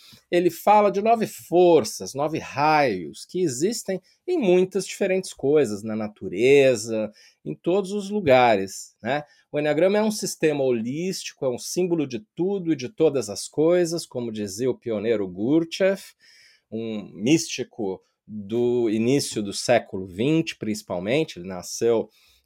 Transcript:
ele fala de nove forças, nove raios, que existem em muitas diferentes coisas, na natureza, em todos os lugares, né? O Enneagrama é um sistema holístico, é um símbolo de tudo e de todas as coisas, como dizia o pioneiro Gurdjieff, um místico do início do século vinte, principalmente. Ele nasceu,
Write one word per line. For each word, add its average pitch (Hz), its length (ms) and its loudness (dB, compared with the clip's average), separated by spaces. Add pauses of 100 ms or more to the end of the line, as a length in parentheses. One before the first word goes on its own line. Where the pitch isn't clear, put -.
(280)
ele 180 220 2
fala 208 400 4
de 190 100 -2
nove 226 280 2
forças, 160 840 2
nove 147 280 -4
raios, 127 840 0
que - 160 -6
existem 180 600 -2 (240)
em 359 100 -2
muitas 185 480 2
diferentes - 480 -4
coisas, 131 520 0
na 110 100 -6
natureza, 110 1160 2 (320)
em 151 100 -6
todos 185 380 -2
os 202 180 -6
lugares, 127 880 2
né? 135 220 -4 (300)
O 147 80 -2
Enneagrama 156 380 2
é 214 40 2
um 220 80 0
sistema 156 540 -2
holístico, 135 800 -4
é 135 40 0
um 123 100 -4
símbolo 170 460 -2
de 123 140 -8 (160)
tudo 180 380 -2
e 151 40 0
de 123 120 -8
todas 135 420 0
as 95 160 -10
coisas, 170 580 0
como 120 280 -8
dizia 107 360 -4
o 113 80 -2
pioneiro 107 520 -2
Gurdjieff, 165 840 -2 (540)
um 110 460 -8
místico 110 880 -2 (240)
do 117 640 -2
início 117 500 0
do 101 120 -6
século 104 520 0
vinte, 135 520 -2
principalmente. 107 840 -4
Ele 87 100 -12
nasceu, 107 600 -2 (360)